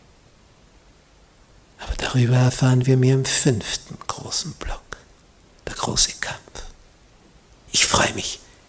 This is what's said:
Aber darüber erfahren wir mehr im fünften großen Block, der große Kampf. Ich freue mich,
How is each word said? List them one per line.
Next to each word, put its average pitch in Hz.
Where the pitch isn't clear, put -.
Aber -
darüber 123
erfahren 127
wir 131
mehr 131
im 135
fünften -
großen -
Block, -
der -
große -
Kampf. -
Ich -
freue -
mich, -